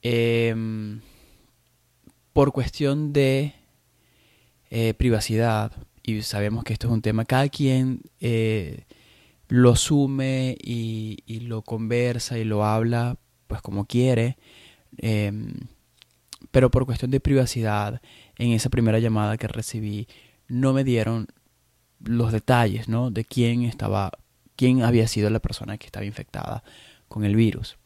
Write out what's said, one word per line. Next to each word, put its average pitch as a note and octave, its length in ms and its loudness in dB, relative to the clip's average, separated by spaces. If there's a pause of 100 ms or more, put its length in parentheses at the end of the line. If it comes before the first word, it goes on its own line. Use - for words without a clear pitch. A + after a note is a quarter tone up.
Em, A2+ 1000 -2 (1300)
por C#3 180 4
cuestión C#3+ 640 -2
de, C#3 400 2 (1160)
eh, A2+ 240 0
privacidad, A2 800 0 (320)
y G#2+ 200 -4
sabemos G#2+ 400 -4
que A2+ 100 -4
esto A#2 140 -4
es A#2+ 60 2
un A2 80 0
tema, A2 240 0
cada C3+ 240 2
quien, C3 520 0 (180)
eh, A2 680 -2 (640)
lo B2 240 8
asume C3 920 0
y, A2+ 640 -6
y A2+ 160 -10
lo A2+ 220 -8
conversa A#2+ 760 -4
y A2+ 60 -4
lo G#2+ 220 0
habla, A#2 520 0 (300)
pues, - 140 -8
como G2+ 240 -6
quiere. B2 520 2 (600)
Em, G#2+ 560 -4 (1000)
pero B2+ 200 6
por C3 140 4
cuestión B2+ 260 -2
de C3+ 80 2
privacidad, A#2 840 0 (360)
en A#2+ 140 2
esa A2+ 180 2
primera A2+ 300 4
llamada G#2+ 380 0
que A2 100 -6
recibí, G#2+ 600 -8 (420)
no C3 240 2
me C3+ 100 2
dieron A2+ 440 0 (760)
los A#2 300 0
detalles, A2 560 2
¿no? A#2 220 -2
De A2 120 -4
quién A#2+ 400 0
estaba, G2+ 480 -2 (440)
quién B2+ 260 4
había A2+ 260 4
sido G#2 220 0
la A2 100 0
persona A2 380 -8
que - 80 -18
estaba G#2 200 -12
infectada - 580 -10 (440)
con G#2+ 160 -6
el G2+ 120 2
virus. A2 500 0